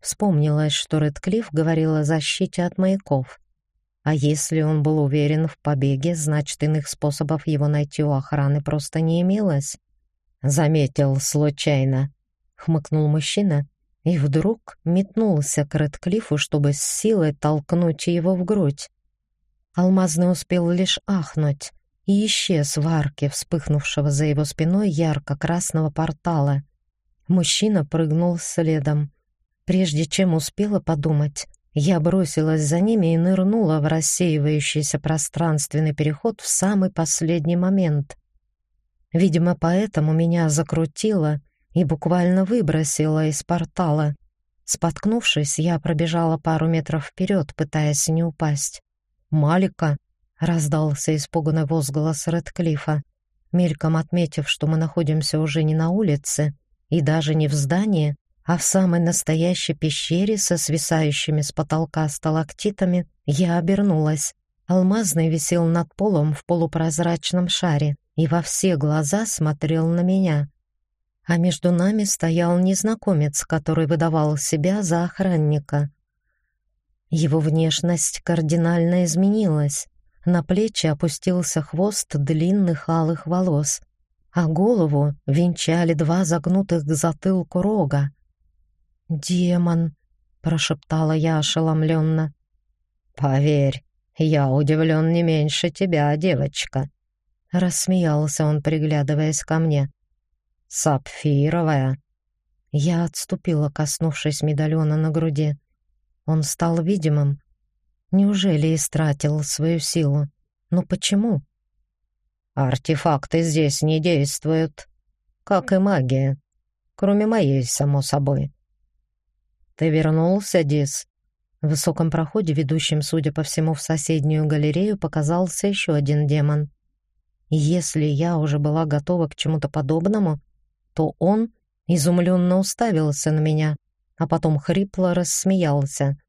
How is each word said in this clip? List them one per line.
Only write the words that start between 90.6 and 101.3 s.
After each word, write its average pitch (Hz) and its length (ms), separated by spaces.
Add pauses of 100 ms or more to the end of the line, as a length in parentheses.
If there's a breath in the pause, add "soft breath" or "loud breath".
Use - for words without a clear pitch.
я 160 280
ошеломлённо. 160 920 (840)
«Поверь, 139 640 (340)
я 151 320
удивлён 156 640
не 170 120
меньше 156 460
тебя, 151 460
девочка!» 139 720 (640)
рассмеялся 170 920
он, 151 180
приглядываясь 151 800
ко 160 160
мне. 151 320 (760)
«Сапфировая!» 143 1300 (720)